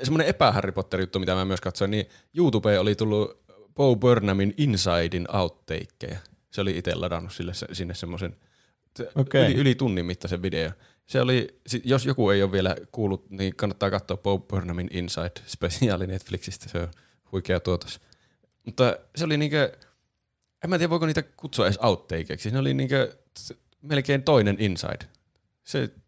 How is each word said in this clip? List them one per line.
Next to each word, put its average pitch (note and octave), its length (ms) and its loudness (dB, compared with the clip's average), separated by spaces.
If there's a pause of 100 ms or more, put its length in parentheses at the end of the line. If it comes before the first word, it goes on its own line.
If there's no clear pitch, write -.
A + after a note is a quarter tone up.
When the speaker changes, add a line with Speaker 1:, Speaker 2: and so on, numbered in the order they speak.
Speaker 1:
semmonen D3+ 240 0
epä-Harry G2+ 440 2
Potter-juttu, F#2+ 480 -4
mitä F#2 160 0
mä F#2 100 0
myös F#2+ 160 -2
katsoin, G2 300 -2
niin G#2+ 140 -2 (320)
YouTubeen A2 440 4
oli G#2 140 2
tullut G#2+ 480 0 (320)
Bo C3+ 200 6
Burnhamin G2+ 640 4
Insidein F2 800 0
outtakeja. F2 840 -4 (340)
Se G2+ 100 -4
oli F#2+ 160 -2
ite F2 180 -4
ladannut E2+ 380 -6
sille F2 200 -8
se, - 200 -10
sinne F2+ 200 -6
semmosen F2 420 -8 (600)
se B2+ 180 -10
Speaker 2:
Okei. C3+ 300 4
Speaker 1:
yli, C3+ 100 4
yli C3 200 4
tunnin F#2+ 300 0
mittaisen F2+ 360 -6
video. E2 300 -4 (340)
Se C3 160 -2
oli, B2+ 460 0
si-, B2 180 -4
jos B2 200 2
joku B2 240 2
ei G2+ 140 4
oo F#2+ 80 2
vielä F#2+ 240 2 (160)
kuullut, G2 380 -4
niin F#2+ 260 -4
kannattaa G2+ 360 -2
katsoa G2 260 -4
Bo G2 220 0
Burnhamin F2 520 -4
Inside-spesiaali F2 1160 -2
Netflixistä. - 600 -8
Se F2 100 -4
on D#2+ 80 -4 (440)
huikea F#2 280 0
tuotos. - 400 -4 (640)
Mutta A#2+ 320 0 (180)
se D#3+ 100 -4
oli D#3 120 0
niinkö, D3 400 0 (840)
en E3+ 60 -4
mä F3+ 80 2
tiedä, E3 120 0
voiko E3 160 0
niitä D3+ 180 0
kutsua - 420 -2
edes G2 160 2
outtakeiksi. E2+ 720 -2
Ne C3 80 -2
oli C3+ 140 0
niinkö C3+ 440 0 (220)
s-, - 140 -16 (280)
melkein C#3 420 0
toinen G#2+ 360 6
Inside. - 460 -2 (580)
Se, - 260 -4 (180)